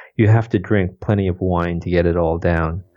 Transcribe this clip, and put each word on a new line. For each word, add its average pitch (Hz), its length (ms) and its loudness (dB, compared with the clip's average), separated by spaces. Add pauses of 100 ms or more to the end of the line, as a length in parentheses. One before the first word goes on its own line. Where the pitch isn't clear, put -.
(180)
You 107 100 4
have 113 220 2
to 104 100 0
drink 92 420 -2
plenty 101 260 0
of 90 140 -4
wine 85 400 -2
to 87 80 -8
get 87 160 2
it 85 120 2
all 82 200 0
down." 85 460 -2 (140)